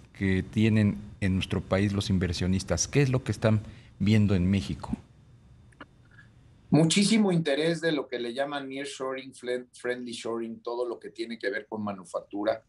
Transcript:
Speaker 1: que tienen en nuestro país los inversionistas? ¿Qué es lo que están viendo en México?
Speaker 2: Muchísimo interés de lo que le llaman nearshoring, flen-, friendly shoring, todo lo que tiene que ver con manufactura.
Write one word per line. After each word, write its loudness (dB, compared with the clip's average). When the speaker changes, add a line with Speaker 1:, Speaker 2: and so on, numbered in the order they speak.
Speaker 1:
que 2
tienen 4
en 2
nuestro -2
país 2
los 0
inversionistas? 0
¿Qué 0
es 4
lo 0
que -2
están 2
viendo 4
en 2
México? -2
Speaker 2:
Muchísimo 4
interés 0
de 2
lo -2
que -6
le -6
llaman -4
nearshoring, -8
flen-, -6
friendly -6
shoring, -6
todo -4
lo -6
que -16
tiene -10
que -4
ver -6
con -6
manufactura. -6